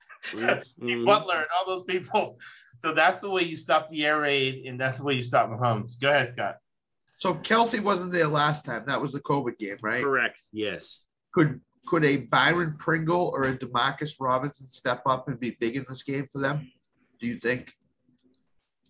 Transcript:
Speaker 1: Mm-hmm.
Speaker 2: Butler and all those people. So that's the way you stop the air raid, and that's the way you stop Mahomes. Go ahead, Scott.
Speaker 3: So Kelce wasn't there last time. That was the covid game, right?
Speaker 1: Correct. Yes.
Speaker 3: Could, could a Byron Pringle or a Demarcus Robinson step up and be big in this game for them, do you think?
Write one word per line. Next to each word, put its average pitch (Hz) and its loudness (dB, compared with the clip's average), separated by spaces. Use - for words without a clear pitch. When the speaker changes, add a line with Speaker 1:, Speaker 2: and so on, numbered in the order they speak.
Speaker 1:
Mm-hmm. 120 -2
Speaker 2:
Butler 185 4
and 156 -2
all 185 0
those 185 -6
people. 185 -2
So 160 -2
that's 170 4
the 202 -6
way 185 2
you 165 -4
stop 160 0
the 151 -4
air 151 4
raid, 135 0
and 127 -10
that's 131 -2
the - -10
way 139 0
you 123 0
stop 117 2
Mahomes. 110 -2
Go 139 2
ahead, 131 2
Scott. 104 -6
Speaker 3:
So 185 0
Kelce 226 2
wasn't 185 0
there 165 4
last 151 2
time. 113 -6
That 127 0
was 131 -4
the 139 -6
covid 131 -2
game, 101 -8
right? 117 0
Speaker 1:
Correct. 127 0
Yes. 104 -6
Speaker 3:
Could, 151 2
could 160 2
a 139 4
Byron 151 2
Pringle 165 0
or 135 0
a 131 0
Demarcus 127 -2
Robinson 131 -2
step - -4
up 131 0
and 117 -6
be 120 -4
big 117 0
in 135 -4
this 131 -12
game 139 -6
for 139 -8
them, 147 -2
do 117 -6
you 117 -4
think? 135 -2